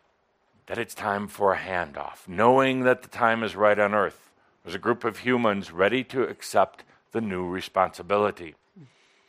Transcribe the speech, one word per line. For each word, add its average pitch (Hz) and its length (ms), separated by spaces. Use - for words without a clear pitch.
that 98 120
it's 113 160
time 104 340
for 98 260
a 85 40
handoff, 78 680
knowing 127 540
that 127 220
the - 60
time 113 360
is 92 100
right 104 240
on 104 160
Earth. 92 360
There's 85 100
a - 40
group 117 260
of 110 140
humans 110 520
ready 101 340
to 131 200
accept - 580
the 117 80
new 92 260
responsibility. 92 1080